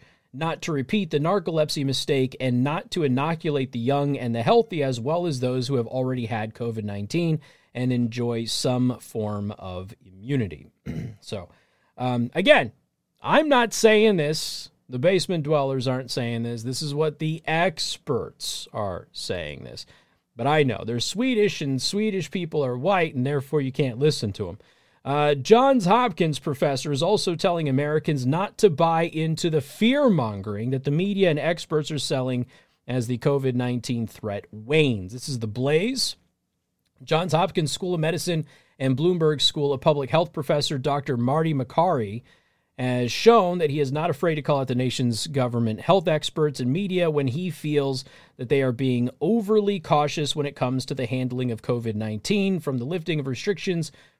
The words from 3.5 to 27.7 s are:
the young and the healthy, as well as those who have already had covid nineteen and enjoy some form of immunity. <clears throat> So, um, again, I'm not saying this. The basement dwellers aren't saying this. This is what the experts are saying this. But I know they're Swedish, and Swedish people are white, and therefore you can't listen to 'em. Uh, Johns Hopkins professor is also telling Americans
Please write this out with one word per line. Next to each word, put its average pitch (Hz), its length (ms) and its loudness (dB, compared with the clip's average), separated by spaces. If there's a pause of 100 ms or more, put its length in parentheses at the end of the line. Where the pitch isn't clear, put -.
the 120 80 -6
young 139 380 0
and 117 180 -2
the 117 80 -2
healthy, 190 400 4
as 131 160 0
well 160 260 -2
as 143 140 -2
those 127 280 -2
who 139 80 -2
have 117 120 0
already 127 400 -4
had 110 260 -6
covid 113 300 -6
nineteen 156 560 -2 (340)
and 127 180 0
enjoy 120 540 -2
some 123 540 0
form 104 580 -6
of 92 380 -12 (100)
immunity. 95 640 -6 (180)
<clears throat> 117 360 -10
So, - 280 -10 (480)
um, 123 380 0
again, 185 380 4 (460)
I'm 277 300 2
not 247 240 2
saying 214 440 6
this. - 520 -4 (200)
The 127 100 -4
basement 175 440 2
dwellers 135 440 0
aren't 127 240 -4
saying 117 320 -4
this. 117 180 -6
This 127 220 -6
is 143 100 -6
what 151 240 -2
the 160 300 -4
experts - 1200 -4
are 98 400 -6
saying 76 520 -8
this. - 240 -16 (480)
But 117 100 -4
I 151 160 4
know 117 240 0
they're 117 140 -2
Swedish, 208 600 0
and 135 200 -2
Swedish 202 480 -2
people 160 340 -2
are 127 140 -2
white, 165 380 0
and 127 100 0
therefore 139 360 -2
you 131 100 -2
can't 131 260 -2
listen 135 360 0
to 95 160 -8
'em. 101 100 -14 (460)
Uh, 147 300 2
Johns 233 500 6
Hopkins 185 540 2
professor 143 520 -2
is 135 100 0
also 185 340 2
telling 170 320 0
Americans 147 580 0